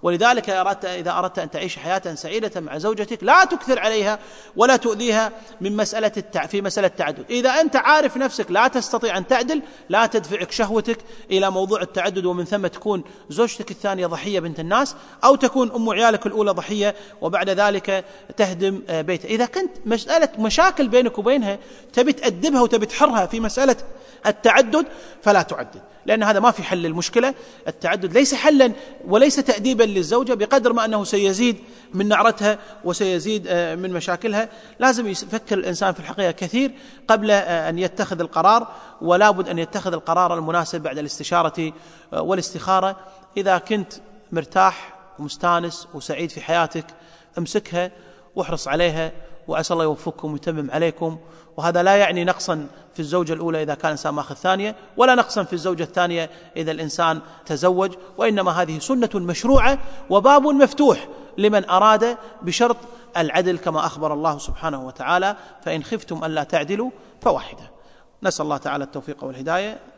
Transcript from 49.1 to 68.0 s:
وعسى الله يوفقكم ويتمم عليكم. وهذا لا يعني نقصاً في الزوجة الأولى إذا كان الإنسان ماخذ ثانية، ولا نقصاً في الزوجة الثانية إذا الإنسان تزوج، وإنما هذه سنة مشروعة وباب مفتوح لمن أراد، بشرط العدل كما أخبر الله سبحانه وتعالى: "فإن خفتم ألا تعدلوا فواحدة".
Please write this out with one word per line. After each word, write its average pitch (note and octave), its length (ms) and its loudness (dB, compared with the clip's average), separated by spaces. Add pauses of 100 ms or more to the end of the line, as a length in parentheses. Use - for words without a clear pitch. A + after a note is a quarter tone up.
وعسى D#3+ 260 -2
الله E3 100 0
يوفقكم D#3 480 -6
ويتمم D3 380 -6
عليكم. D#3+ 480 -4 (380)
وهذا F3 260 0
لا F#3+ 140 6
يعني F3+ 280 2
نقصاً E3+ 420 -2 (280)
في - 60 -12
الزوجة D#3+ 320 -2
الأولى D#3+ 300 -4
إذا D3+ 120 -4
كان D#3+ 120 -6
الإنسان D3 280 -4
ماخذ D3 200 -6
ثانية، G3 420 -2 (200)
ولا B3+ 180 6
نقصاً A3+ 280 0
في - 100 -6
الزوجة E3+ 300 -4
الثانية E3+ 480 -2 (260)
إذا D#3+ 140 -4
الإنسان D#3+ 500 -2 (260)
تزوج، F3+ 460 0 (260)
وإنما G3+ 320 2
هذه D#3+ 280 -2
سنة A#3+ 360 0
مشروعة A#3+ 640 4 (320)
وباب C4+ 320 6
مفتوح C#4 640 4 (300)
لمن G3+ 300 2
أراد، G#3+ 480 4 (260)
بشرط A#3 340 0 (400)
العدل F3 420 0
كما D#3+ 280 -2
أخبر D3+ 260 -4
الله D3+ 260 -2
سبحانه C#3 480 -6
وتعالى: F3+ 500 -2 (260)
"فإن D#3+ 220 -6
خفتم F3 400 -8
ألا D#3 180 -4
تعدلوا F3+ 480 -2 (320)
فواحدة". - 480 -4 (520)